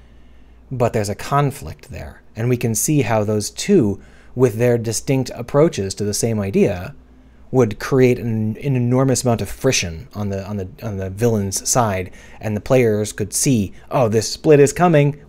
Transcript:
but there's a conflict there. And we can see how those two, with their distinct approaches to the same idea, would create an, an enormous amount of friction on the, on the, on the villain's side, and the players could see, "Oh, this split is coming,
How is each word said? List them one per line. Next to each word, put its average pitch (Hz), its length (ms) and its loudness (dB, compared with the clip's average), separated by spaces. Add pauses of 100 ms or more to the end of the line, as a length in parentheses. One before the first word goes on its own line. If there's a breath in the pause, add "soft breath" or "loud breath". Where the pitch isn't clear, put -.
(720 soft breath)
but 120 220 0
there's 107 160 -2
a 101 60 -6
conflict - 720 -4
there. - 320 -16 (140)
And 113 120 -2
we 127 100 2
can 113 180 -2
see 147 260 0
how 113 220 0
those 104 260 -2
two, 127 500 2 (360 soft breath)
with 123 220 2
their 120 200 2
distinct 120 560 -2
approaches 131 640 0
to 107 80 -6
the 101 100 -2
same 113 260 -2
idea, 98 540 0 (560 soft breath)
would 120 300 2
create 127 380 4
an, 110 400 -2
an 135 180 -2
enormous 127 480 2
amount 117 180 0
of 101 80 -6
friction 120 640 -2
on 101 160 -6
the, 95 180 -6
on 104 100 -8
the, 92 100 -6 (140)
on 107 160 -8
the 95 120 -6
villain's 101 580 -2
side, 98 440 0 (280 loud breath)
and 107 160 -6
the 104 60 -4
players 110 500 2
could 101 220 -8
see, 110 400 0 (180 loud breath)
"Oh, 120 180 2
this 107 220 0
split 151 280 4
is 139 140 6
coming, 147 560 2